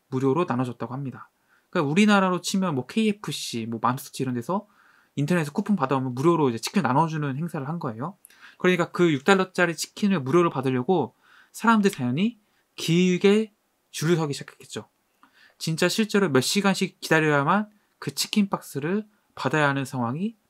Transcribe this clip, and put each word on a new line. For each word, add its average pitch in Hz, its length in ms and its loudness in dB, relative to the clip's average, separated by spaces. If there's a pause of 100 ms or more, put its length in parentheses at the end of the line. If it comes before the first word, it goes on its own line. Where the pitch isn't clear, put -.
무료로 135 380 0
나눠줬다고 123 460 -4
합니다. 127 380 -12 (400)
그러니까 151 200 0
우리나라로 190 520 4
치면 190 320 -2
뭐 127 120 -4
케이에프씨, 202 800 -4
뭐 113 160 -6
맘스터치 127 400 -2
이런 127 120 -4
데서 170 340 -4 (460)
인터넷에서 147 380 -2
쿠폰 208 240 0
받아오면 131 380 -2
무료로 151 360 2
이제 113 80 -4
치킨을 - 240 -4
나눠주는 147 540 0
행사를 156 300 -8
한 170 120 -6
거예요. 143 400 -8 (400)
그러니까 180 320 0
그 175 200 2
육 139 140 -2
달러짜리 185 500 2
치킨을 196 460 -2
무료로 165 300 2
받으려고 131 640 0 (380)
사람들이 214 420 2
당연히 143 440 -2 (360)
길게 185 800 2 (360)
줄을 165 260 0
서기 156 180 -2
시작했겠죠. - 520 -14 (720)
진짜 160 320 0
실제로 202 400 0
몇 131 140 4
시간씩 190 580 0
기다려야만 156 720 2 (280)
그 - 160 -8
치킨 - 360 0
박스를 180 560 -6 (280)
받아야 147 360 0
하는 139 160 -2
상황이 135 500 -4 (140)